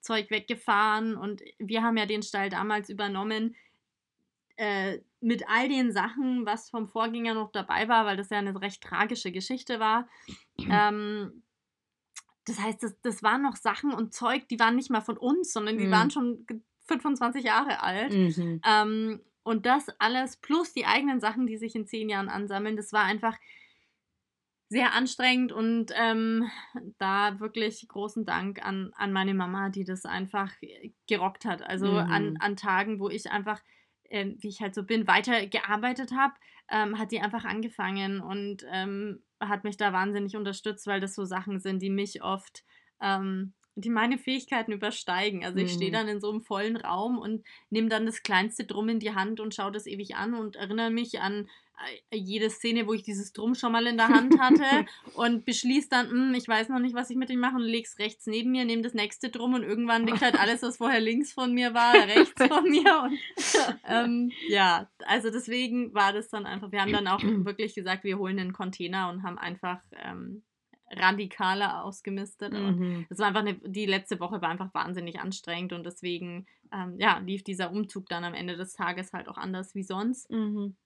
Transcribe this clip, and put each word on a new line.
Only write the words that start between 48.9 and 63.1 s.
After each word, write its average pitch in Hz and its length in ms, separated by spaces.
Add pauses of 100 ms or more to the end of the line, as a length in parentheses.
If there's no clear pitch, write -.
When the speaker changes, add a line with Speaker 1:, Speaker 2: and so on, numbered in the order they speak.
Speaker 1:
in 226 100
die 208 140
Hand 208 260
und 214 140
schaue 196 180
das 214 140
ewig 196 300
an 214 180
und 220 220
erinnere 220 340
mich 233 300
an, 202 280 (600)
äh, 220 80
jede 208 320
Szene, 233 380
wo 214 40
ich 220 120
dieses 202 280
Drum 226 220
schon 240 160
mal 233 160
in 233 100
der 226 140
Hand 254 260
hatte 277 480
Speaker 2:
<laughs> - 280
Speaker 1:
und 233 320
beschließe 262 460
dann: 247 200
„Hm, 254 240
ich 247 140
weiß 226 220
noch 262 100
nicht, 240 160
was 254 140
ich 240 60
mit 254 120
dem 254 100
mache“, 247 160
und 247 80
leg's 226 380
rechts 214 260
neben 226 240
mir, 254 140
nehme 226 180
das 233 120
nächste 214 360
Drum 247 240
und 240 80
irgendwann 226 420
liegt 226 180
halt 247 120
Speaker 2:
<laughs> - 60
Speaker 1:
alles, 226 220
was 240 160
vorher 240 220
links 233 320
von 247 220
mir 247 180
war, 240 360
rechts 262 380
von 302 220
mir 320 360
und, 277 180 (140)